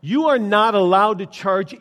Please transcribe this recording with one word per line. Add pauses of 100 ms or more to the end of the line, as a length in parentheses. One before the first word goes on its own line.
you
are
not
allowed
to
charge